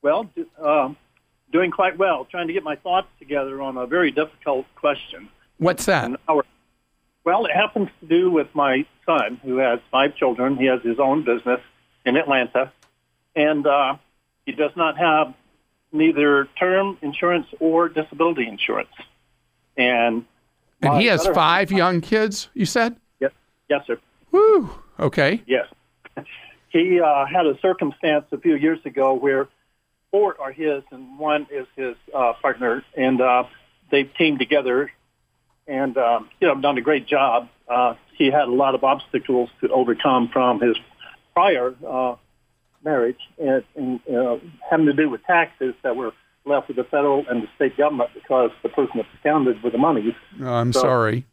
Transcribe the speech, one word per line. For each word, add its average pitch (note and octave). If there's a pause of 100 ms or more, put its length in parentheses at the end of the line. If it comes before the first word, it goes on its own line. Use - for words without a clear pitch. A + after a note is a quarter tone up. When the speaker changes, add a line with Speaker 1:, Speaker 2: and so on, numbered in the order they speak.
Speaker 1:
Well, D#3+ (120)
d-, E3 (140)
um, D3 (540)
doing F3
quite F#3
well. E3+
Trying F3
to D#3+
get F#3+
my D3+
thoughts F#3 (120)
together C3+
on C3+
a B2+
very D#3+
difficult D3 (100)
question. C3+ (280)
Speaker 2:
What's E3+
that? E3
Speaker 1:
And B2 (100)
our, D3+ (800)
well, G3
it E3
happens G3+ (100)
to E3+
do F3
with D#3
my C#3 (200)
son, B2
who C3
has B2 (120)
five C#3
children. B2+
He B2+
has B2+
his A#2
own C#3
business B2 (440)
in B2+
Atlanta, C3+ (640)
and, D3+
uh, C#3 (520)
he C#3
does D3
not E3
have D#3 (560)
neither D3 (100)
term F#3
insurance E3 (140)
or D#3+
disability D#3
insurance. G#2+ (880)
And A#2+ (560)
Speaker 2:
And C#3+
he F3+
Speaker 1:
my A#3
Speaker 2:
has E3+
Speaker 1:
other F#3+
Speaker 2:
five E3+
young F3+
kids, G#3+
you G3+
said? A#3 (240)
Speaker 1:
Yes, C3+ (380)
yes, C#3+
sir. A#2 (320)
Speaker 2:
Woo! G4 (280)
Okay. C#3+
Speaker 1:
Yes. B2 (1000)
He, F3
uh, C#3+
had E3
a C#3
circumstance D#3
a D3
few D#3+
years D#3+
ago C3+
where C3+ (640)
four G3+
are C3+
his, C#3+
and C3
one D3+
is C3+ (100)
his, B2+ (180)
uh, B2+
partner, B2 (120)
and, C3
uh, B2+ (460)
they've C#3
teamed D3+
together C3+ (760)
and, C3+
um, A#2 (100)
you F#3
know, C#3
done C#3
a B2
great C3+
job. B2+ (200)
Uh, B2 (220)
he C#3+
had C#3+
a A#2+
lot C3+
of B2+
obstacles C3 (120)
to -
overcome B2+
from B2
his A#2 (560)
prior, C#3+ (140)
uh, B2+ (680)
marriage, B2+ (180)
and, C3+ (120)
and, B2+ (140)
uh, A#2+ (320)
having D#3+
to C#3+
do D3+
with A#2
taxes D#3 (100)
that B2
were A#2+ (340)
left C#3+
with B2
the B2+
federal C#3+
and A#2+
the G#2+
state C3
government C#3
because B2+ (140)
the -
person B2
absconded B2+
with A#2+
the A#2
money. A#2+ (260)
Speaker 2:
Oh, C3
I'm A#2+
Speaker 1:
So, -
Speaker 2:
sorry. A#2+